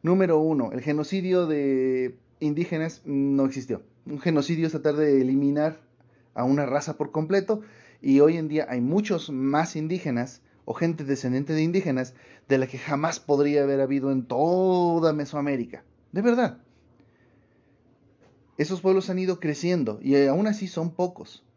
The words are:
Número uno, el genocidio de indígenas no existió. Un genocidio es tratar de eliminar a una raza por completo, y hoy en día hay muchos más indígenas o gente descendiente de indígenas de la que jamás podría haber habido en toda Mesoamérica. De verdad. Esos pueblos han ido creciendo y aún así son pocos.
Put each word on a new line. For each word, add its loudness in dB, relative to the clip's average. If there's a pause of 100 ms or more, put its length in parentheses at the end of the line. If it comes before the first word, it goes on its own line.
Número 2
uno, 0
el -6
genocidio 0
de 0 (220)
indígenas -4
no 0
existió. -4 (220)
Un -10
genocidio 0
es -4
tratar 0
de 4
eliminar 0 (540)
a -2
una 2
raza -4
por -4
completo, -2 (380)
y 4
hoy 8
en -4
día -2
hay -4
muchos 0
más 0
indígenas -4 (220)
o -8
gente -2
descendiente -2
de 0
indígenas -2 (320)
de 2
la 0
que -12
jamás -4
podría 2
haber 2
habido 0
en -2
toda 2
Mesoamérica. -4 (300)
De -2
verdad. 0 (2000)
Esos -2
pueblos 2
han -2
ido -2
creciendo -2
y 2 (120)
aún 2
así -4
son -4
pocos. -8 (100)